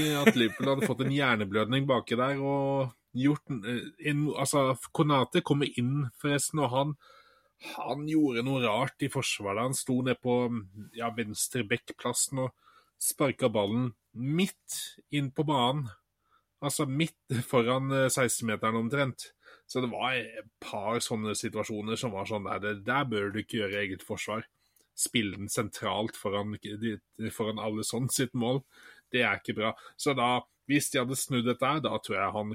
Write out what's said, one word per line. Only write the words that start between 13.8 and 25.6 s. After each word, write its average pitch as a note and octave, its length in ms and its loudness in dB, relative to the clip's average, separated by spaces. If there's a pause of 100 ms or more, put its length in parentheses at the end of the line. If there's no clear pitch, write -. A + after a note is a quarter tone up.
midt D3+ 640 -2 (320)
inn C#3 240 -2
på D#3 160 0
banen. D3+ 400 4 (720)
Altså C#3+ 220 0
midt C3+ 640 -2
foran, C3 480 2
eh, C3 160 4
seksten-meteren A2+ 640 0
omtrent. B2+ 540 0 (320)
Så - 180 -4
det B2+ 80 0
var A#2 320 -2
et A2 380 -12
par A2+ 420 -2
sånne G#2+ 320 -2
situasjoner G#2+ 640 -4
som A#2 160 -4
var F#2+ 160 -4
sånn, G#2 160 -2
«Nei, G2 160 -4
det, G#2 240 -4
der C3 240 0
bør G2+ 240 0
du G#2+ 80 -4
ikke A2 240 -4
gjøre G2+ 220 -2
eget F#2+ 180 -8
forsvar. G#2+ 400 -6 (460)
Spill - 420 0
den F#2+ 160 -8
sentralt G#2+ 720 -2